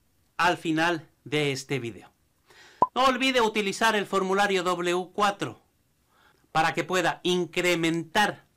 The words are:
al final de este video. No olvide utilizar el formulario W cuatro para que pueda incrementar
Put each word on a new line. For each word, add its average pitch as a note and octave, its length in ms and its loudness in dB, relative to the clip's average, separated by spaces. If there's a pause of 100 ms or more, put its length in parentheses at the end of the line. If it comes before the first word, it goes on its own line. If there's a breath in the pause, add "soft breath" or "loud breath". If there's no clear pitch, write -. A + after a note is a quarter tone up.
(360)
al E3+ 200 0
final D#3+ 520 -2 (160)
de C#3+ 280 -2
este C3+ 260 -6
video. A2 320 -10 (840 loud breath)
No B3 100 2
olvide B3+ 360 2
utilizar A3 540 0
el G3+ 120 -2
formulario F#3+ 580 0
W F3 500 -2
cuatro G3+ 480 -2 (880 soft breath)
para D#3 240 2
que E3 100 0
pueda E3 380 0
incrementar F3 1200 0 (100)